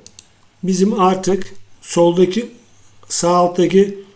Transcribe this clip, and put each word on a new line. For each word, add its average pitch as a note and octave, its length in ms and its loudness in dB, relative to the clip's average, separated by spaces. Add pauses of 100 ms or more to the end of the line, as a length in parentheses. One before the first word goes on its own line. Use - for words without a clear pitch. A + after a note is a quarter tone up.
(640)
bizim G3 360 0
artık F#3+ 540 0 (280)
soldaki, F3+ 720 0 (560)
sağ F3 280 -2
alttaki F3+ 640 2 (160)